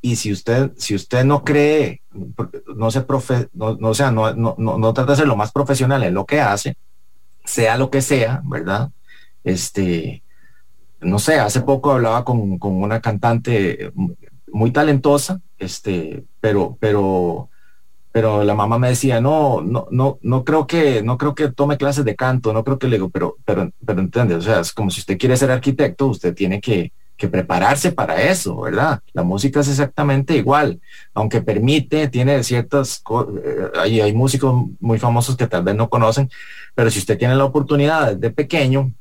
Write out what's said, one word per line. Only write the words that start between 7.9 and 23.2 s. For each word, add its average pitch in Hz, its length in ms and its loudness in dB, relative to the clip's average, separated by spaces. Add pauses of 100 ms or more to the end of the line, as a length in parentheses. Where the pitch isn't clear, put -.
sea, 131 420 0
¿verdad? 104 460 -4 (540)
Este, 90 800 -2 (760)
no 98 200 0
sé, 156 180 2
hace 110 220 2
poco 139 320 2
hablaba 120 320 2
con, 104 340 0
con 98 240 0
una 110 180 0
cantante 113 920 0 (600)
muy 113 200 0
talentosa, 147 680 2 (160)
este, 92 680 -6 (160)
pero, 101 400 0
pero, 95 680 0 (640)
pero 110 320 2
la 104 120 2
mamá 107 260 2
me 123 80 2
decía, 123 320 2
"No, 139 420 2
no, 117 300 -4
no, 131 280 0
no 123 240 0
creo 151 220 2
que, 143 380 2
no 123 120 0
creo 143 200 -2
que 147 160 0
tome 143 260 0
clases 139 260 0
de 107 120 0
canto, 127 360 0
no 107 120 0
creo 135 140 0
que", 131 100 -2
le 117 80 2
digo, 95 120 0
"pero, 87 360 -4